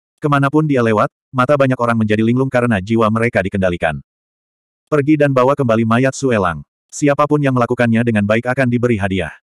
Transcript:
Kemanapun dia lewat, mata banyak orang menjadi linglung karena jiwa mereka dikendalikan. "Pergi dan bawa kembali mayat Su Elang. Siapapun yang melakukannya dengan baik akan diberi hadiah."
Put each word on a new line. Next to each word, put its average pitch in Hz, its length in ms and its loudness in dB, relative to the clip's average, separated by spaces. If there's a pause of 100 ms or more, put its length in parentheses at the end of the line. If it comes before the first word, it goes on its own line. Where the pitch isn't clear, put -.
(160)
Kemanapun 143 480 0
dia 139 160 0
lewat, 113 320 2 (160)
mata 131 320 0
banyak 127 160 2
orang 117 240 0
menjadi 107 240 0
linglung 127 240 0
karena 120 320 0
jiwa 113 320 0
mereka 113 320 -2
dikendalikan. 87 560 -4 (880)
"Pergi 151 320 2
dan 139 160 2
bawa 127 160 4
kembali 117 320 0
mayat 127 320 0
Su 131 160 -2
Elang. 85 320 -2 (240)
Siapapun 147 560 0
yang 135 80 0
melakukannya 117 480 0
dengan 113 240 0
baik 110 240 -2
akan 127 240 0
diberi 120 240 0
hadiah." 95 400 -4 (200)